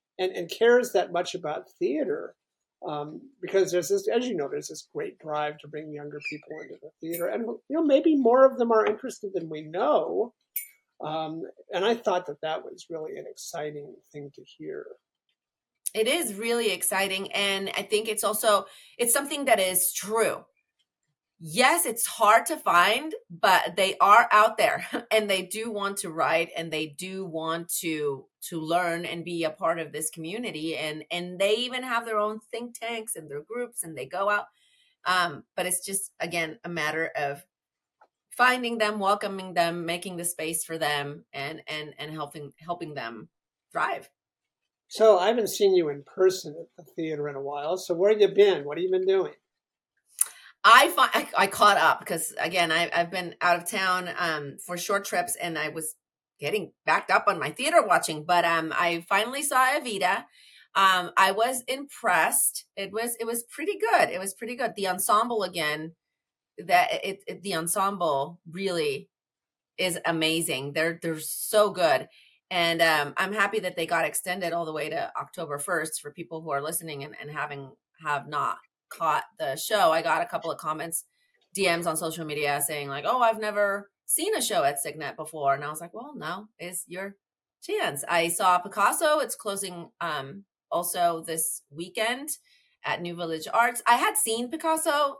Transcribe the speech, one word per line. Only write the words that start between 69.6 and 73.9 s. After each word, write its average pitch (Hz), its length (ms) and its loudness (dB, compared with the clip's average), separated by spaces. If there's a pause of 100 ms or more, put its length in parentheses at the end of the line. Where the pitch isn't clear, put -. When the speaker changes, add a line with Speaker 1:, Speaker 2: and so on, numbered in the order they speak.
Speaker 2:
is 180 280 -2
amazing. 160 680 -2
They're, 165 280 -2
they're 160 180 -4
so 208 520 2
good. 151 360 2 (440)
And, 170 300 2
um, 151 360 4
I'm 190 160 -2
happy 208 280 0
that 175 160 -6
they 170 80 -2
got 165 200 0